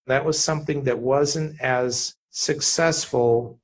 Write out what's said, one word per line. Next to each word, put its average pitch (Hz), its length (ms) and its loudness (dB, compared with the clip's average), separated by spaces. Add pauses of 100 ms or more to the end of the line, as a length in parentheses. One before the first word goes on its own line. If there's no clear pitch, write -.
that 135 180 0
was 156 140 0
something 151 460 -2
that 120 140 0
wasn't 143 640 0
as 127 540 -2 (160)
successful, 139 1300 0